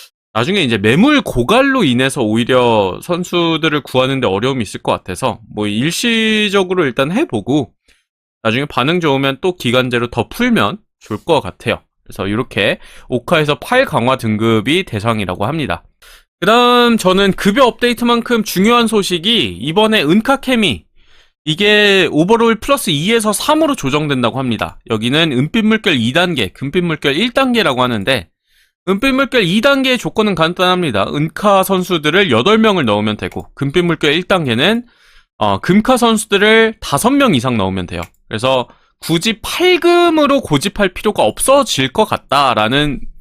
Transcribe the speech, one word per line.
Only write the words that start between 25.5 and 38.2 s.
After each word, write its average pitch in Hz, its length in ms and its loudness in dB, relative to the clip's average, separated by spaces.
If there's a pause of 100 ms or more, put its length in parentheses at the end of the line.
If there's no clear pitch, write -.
물결 214 300 0
이 120 180 0
단계, 160 360 0
금빛 143 340 -4
물결 151 320 -2
일 226 160 -2
단계라고 226 500 0
하는데 120 480 -2 (580)
은빛 202 280 0
물결 262 280 0
이 185 180 0
단계의 269 360 2
조건은 214 380 -2
간단합니다. 170 800 0
은카 185 500 0
선수들을 180 640 0
여덟 135 280 2
명을 208 280 2
넣으면 107 320 0
되고 95 380 -10
금빛 143 300 -2
물결 156 280 0
일 180 100 -2
단계는, 175 640 0 (520)
어, 101 220 0
금카 233 380 2
선수들을 220 840 2
다섯 143 280 0
명 269 240 2
이상 123 240 0
넣으면 95 300 -2
돼요. 85 140 -10 (260)